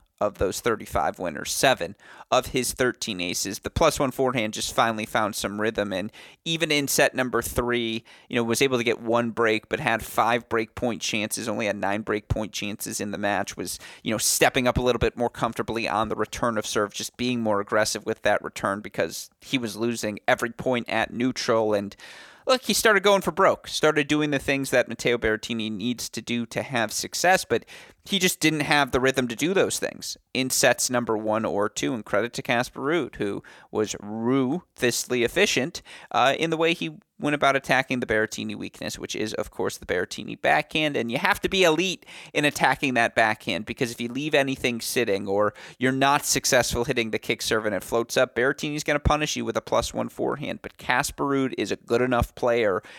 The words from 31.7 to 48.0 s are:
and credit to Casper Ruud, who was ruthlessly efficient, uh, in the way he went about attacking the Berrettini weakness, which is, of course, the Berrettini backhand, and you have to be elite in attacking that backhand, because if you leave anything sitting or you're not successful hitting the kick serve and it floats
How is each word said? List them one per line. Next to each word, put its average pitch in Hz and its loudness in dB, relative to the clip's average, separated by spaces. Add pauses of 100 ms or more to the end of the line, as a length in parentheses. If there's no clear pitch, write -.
and 107 -6
credit 107 0
to - -6
Casper 123 -2
Ruud, 147 -2
who 101 -4 (300)
was 107 -2
ruthlessly 123 0
efficient, 160 0 (300)
uh, 123 4
in 165 0
the 160 0
way 165 2
he 160 -6 (200)
went 147 0
about 139 4
attacking 131 2
the 117 -2
Berrettini 107 -2
weakness, - -10
which - -8
is, - -2
of - -4
course, - -4
the - -16
Berrettini - -4
backhand, 151 0
and 117 -2
you 131 -2
have 196 0
to - -4
be 190 2
elite 170 2 (280)
in 147 2
attacking 139 2
that 117 2
backhand, 110 2
because 120 -4
if - -10
you 120 -4
leave 143 -2
anything 135 0
sitting 101 0
or 101 2 (260)
you're 131 2
not 139 2
successful 120 2
hitting 117 0
the 110 -2
kick - -4
serve 110 0
and 107 0
it 92 -4
floats 117 -2